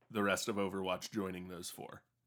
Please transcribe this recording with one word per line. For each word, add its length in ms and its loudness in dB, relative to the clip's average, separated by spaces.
the 120 4
rest 240 4
of 80 2
Overwatch 560 0
joining 340 -2
those 240 -8
four. 320 -12